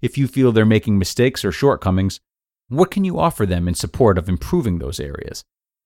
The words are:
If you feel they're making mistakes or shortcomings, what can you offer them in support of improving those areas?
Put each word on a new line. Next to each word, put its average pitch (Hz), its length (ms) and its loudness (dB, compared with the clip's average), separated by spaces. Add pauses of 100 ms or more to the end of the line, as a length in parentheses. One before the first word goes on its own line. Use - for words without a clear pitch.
If 127 160 -4
you 135 100 2
feel 127 240 2
they're 110 140 4
making 107 320 2
mistakes 120 480 0
or 95 60 0
shortcomings, 95 680 0 (480)
what 165 240 0
can 190 140 -2
you 175 140 -2
offer 160 260 0
them 87 220 0
in 90 60 0
support 104 440 2
of 85 100 -2
improving 92 520 -2
those - 200 -8
areas? - 460 -12 (400)